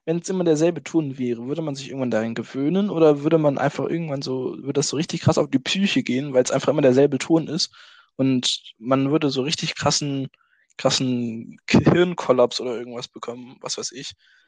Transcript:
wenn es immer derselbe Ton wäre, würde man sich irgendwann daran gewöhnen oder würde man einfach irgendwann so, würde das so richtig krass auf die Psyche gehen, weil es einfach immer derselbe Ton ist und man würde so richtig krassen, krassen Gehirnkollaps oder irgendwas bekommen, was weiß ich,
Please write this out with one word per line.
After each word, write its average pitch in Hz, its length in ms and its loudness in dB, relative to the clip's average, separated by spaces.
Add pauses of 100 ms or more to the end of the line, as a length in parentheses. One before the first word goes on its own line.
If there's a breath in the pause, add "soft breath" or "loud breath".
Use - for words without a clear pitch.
wenn 165 140 0
es 170 100 -8
immer 185 160 0
derselbe 165 380 2
Ton 139 360 -2
wäre, 120 280 -4
würde 156 160 -4
man 147 120 -4
sich 135 140 -10
irgendwann 127 220 -4
daran 113 240 0
gewöhnen 151 560 -2
oder 151 320 4
würde 160 160 4
man 147 200 2
einfach 139 280 -2
irgendwann 151 360 -4
so, 131 360 -6
würde 135 160 -6
das 139 140 0
so - 80 -4
richtig 165 260 -4
krass - 160 2
auf 147 120 0
die 135 80 2
Psyche 196 440 0
gehen, 135 300 -4
weil 127 100 6
es - 80 -6
einfach 135 180 0
immer 147 140 2
derselbe 135 360 6
Ton 165 300 0
ist - 240 -4 (440 soft breath)
und 131 460 0 (160)
man 135 320 0
würde 151 200 2
so 135 120 -2
richtig 156 320 -4
krassen, 139 540 -2 (480)
krassen 120 920 -2
Gehirnkollaps 156 920 4
oder 120 160 -6
irgendwas 120 320 -10
bekommen, 123 520 -14
was - 180 -8
weiß 113 140 -8
ich, 135 200 -12 (360 soft breath)